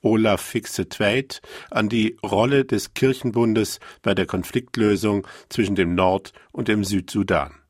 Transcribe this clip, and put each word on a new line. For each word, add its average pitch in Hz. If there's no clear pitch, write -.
Olaf 110
Fixe-Tveit, -
an 107
die 110
Rolle 127
des -
Kirchenbundes 117
bei 101
der 95
Konfliktlösung 104
zwischen 101
dem 87
Nord- 92
und 113
dem 107
Südsudan. 95